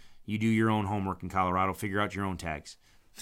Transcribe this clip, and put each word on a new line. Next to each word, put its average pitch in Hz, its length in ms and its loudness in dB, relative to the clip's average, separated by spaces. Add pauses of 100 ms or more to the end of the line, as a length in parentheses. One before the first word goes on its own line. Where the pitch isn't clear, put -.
(260)
You 107 120 -2
do 110 80 2
your 110 240 6
own 107 160 2
homework 95 380 -2
in 92 60 -6
Colorado, 92 440 2
figure 101 260 -4
out 104 140 -2
your 98 120 -2
own 92 120 -4
tags. 78 400 -8 (440)